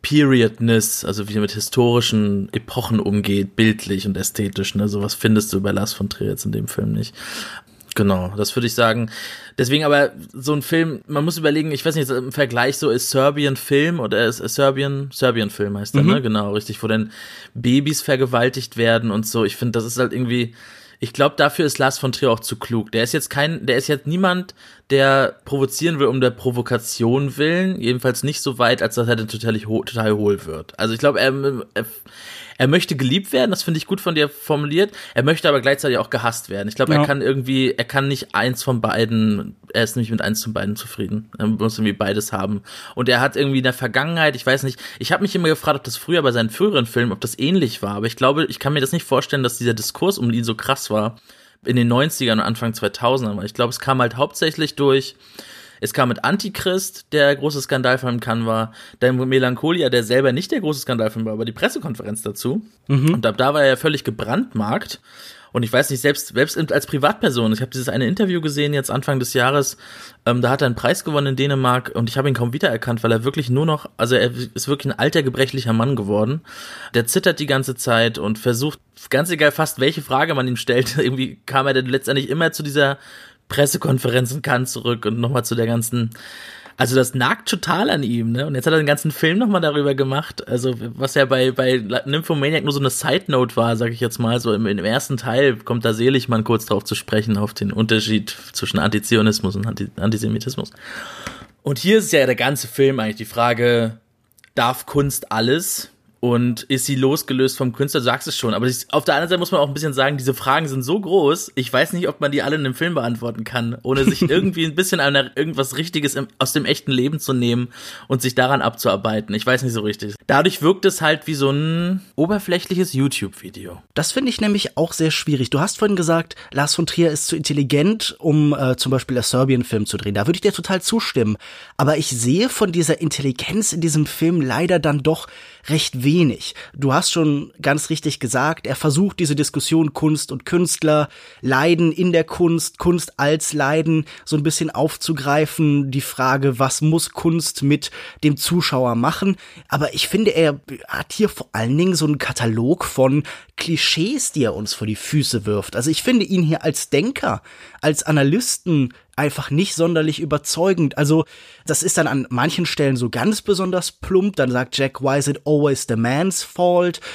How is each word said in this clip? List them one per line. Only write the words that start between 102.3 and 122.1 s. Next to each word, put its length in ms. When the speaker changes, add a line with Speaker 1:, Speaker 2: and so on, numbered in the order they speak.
Speaker 1:
ganze 320
Film 320
eigentlich 160
die 100
Frage, 720
darf 300
Kunst 460
alles? 600
Und 420
ist 240
sie 80
losgelöst 600
vom 160
Künstler? 280
Du 60
sagst 220
es 80
schon. 200
Aber 100
ich, 260
auf 120
der 100
anderen 160
Seite 80
muss 140
man 100
auch 60
ein 80
bisschen 180
sagen, 240
diese 160
Fragen 340
sind 140
so 180
groß, 540
ich 180
weiß 220
nicht, 140
ob 120
man 120
die 100
alle 140
in 100
einem 80
Film 220
beantworten 480
kann, 400
ohne 220
sich 180
Speaker 2:
<laughs> 40
Speaker 1:
irgendwie 380
ein 80
bisschen 260
an 140
der, 240
irgendwas 400
Richtiges 380
im, 120
aus 120
dem 140
echten 260
Leben 280
zu 140
nehmen 340
und 160
sich 100
daran 300
abzuarbeiten. 720
Ich 100
weiß 160
nicht 120
so 80
richtig. 340
Dadurch 380
wirkt 220
es 140
halt 280
wie 80
so 160
ein 500